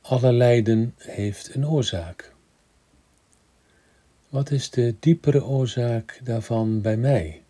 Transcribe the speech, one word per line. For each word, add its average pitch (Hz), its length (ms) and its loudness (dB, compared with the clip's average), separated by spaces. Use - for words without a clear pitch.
alle 127 300 2
lijden 120 640 4
heeft - 580 -8
een 139 120 -2
oorzaak. 92 640 -4
Wat 139 220 -4
is 135 180 -2
de 120 300 0
diepere 143 440 2
oorzaak 120 800 -2
daarvan 113 580 -2
bij 110 160 0
mij? 113 520 0